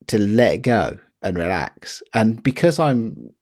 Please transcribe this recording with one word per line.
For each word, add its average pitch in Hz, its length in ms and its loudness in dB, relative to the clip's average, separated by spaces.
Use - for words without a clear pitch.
to 110 120 0
let 104 440 2
go 107 360 0
and 95 140 -4
relax? 85 680 -6
And 113 280 2
because 156 360 0
I'm, 117 520 -2